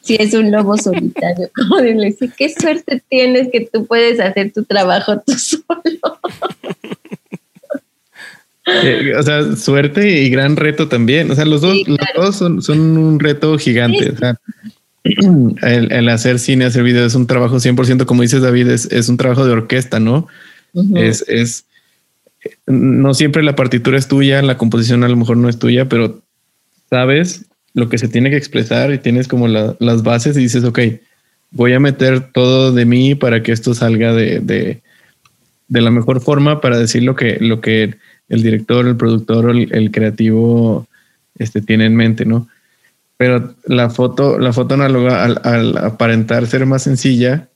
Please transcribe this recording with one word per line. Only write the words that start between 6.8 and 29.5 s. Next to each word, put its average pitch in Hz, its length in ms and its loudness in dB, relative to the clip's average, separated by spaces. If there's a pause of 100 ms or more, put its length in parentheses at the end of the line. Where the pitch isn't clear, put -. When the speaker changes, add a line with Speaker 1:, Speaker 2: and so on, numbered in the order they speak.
Speaker 2:
Eh, 131 340 0
o 147 60 0
sea, 147 320 0
suerte 143 520 0 (140)
y 135 80 2
gran 135 260 2
reto 151 320 -2
también. 135 440 0
O 139 40 0
sea, 151 100 0
los 151 160 2
dos, 180 120 2
Speaker 1:
Sí, 196 140 0
Speaker 2:
los 147 100 0
Speaker 1:
claro. 165 240 -2
Speaker 2:
dos 202 140 0
son, 175 260 -2
son 160 360 2
un 156 220 2
reto 151 380 0
gigante. 120 480 0
Speaker 1:
Sí. - 60 -2
Speaker 2:
O 110 60 -8
sea, 117 220 -2 (640)
<clears throat> 170 640 2
el, 120 240 0
el 120 180 2
hacer 120 300 0
cine, 127 260 0
hacer 123 180 0
video 120 220 2
es 117 100 0
un 127 100 2
trabajo 123 340 0
cien 127 160 2
por 127 120 2
ciento, 127 180 2
como 123 160 2
dices, 120 220 2
David, 123 240 2
es, 123 240 0
es 117 180 0
un 123 80 2
trabajo 127 280 0
de 123 80 2
orquesta, 113 460 -2
¿no? 127 280 0 (460)
Speaker 1:
Ujú. 190 240 0
Speaker 2:
Es, 110 300 0
es, 117 380 -4 (1000)
no 135 460 2
siempre 151 280 0
la 147 140 0
partitura 127 420 0
es 131 100 -2
tuya, 139 340 2
la 131 160 0
composición 117 460 0
a 120 60 2
lo 123 60 2
mejor 117 220 2
no 120 120 2
es 117 80 -4
tuya, 120 320 2
pero 117 320 -2 (680)
sabes 135 560 0 (280)
lo 120 160 -2
que 120 80 -2
se 117 100 -2
tiene 120 220 0
que 143 80 0
expresar 120 560 -2
y 135 60 -4
tienes 127 280 -2
como 123 200 0
la, 110 320 -2